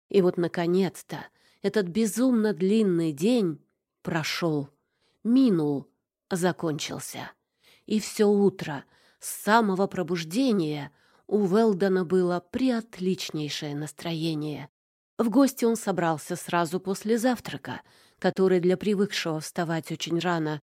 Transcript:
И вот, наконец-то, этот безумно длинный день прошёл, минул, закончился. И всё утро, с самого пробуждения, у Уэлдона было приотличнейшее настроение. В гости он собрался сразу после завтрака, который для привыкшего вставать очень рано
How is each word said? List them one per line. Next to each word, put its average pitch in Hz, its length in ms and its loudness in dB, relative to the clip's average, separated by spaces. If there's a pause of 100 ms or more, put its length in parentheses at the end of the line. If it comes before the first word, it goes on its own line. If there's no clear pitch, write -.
И 202 140 4
вот, 180 160 2
наконец-то, 170 880 -2 (340)
этот 202 260 0
безумно 214 680 2
длинный 180 580 2
день 175 500 0 (400)
прошёл, 156 680 -2 (540)
минул, 190 680 2 (400)
закончился. 160 1000 -4 (540)
И 214 140 -2
всё 208 300 0
утро, 190 560 0 (340)
с - 80 -14
самого 202 600 2
пробуждения, 170 1080 -2 (340)
у 214 120 0
Уэлдона 190 640 2
было 175 340 2
приотличнейшее 185 1400 -4
настроение. 151 920 -6 (500)
В 233 100 2
гости 254 360 2
он 226 100 2
собрался 170 600 -2
сразу 170 420 -2
после 214 380 -2
завтрака, 220 640 -4 (380)
который 185 420 2
для 180 160 2
привыкшего 185 640 -2
вставать 160 500 -4
очень 160 260 -4
рано 165 440 -2 (100)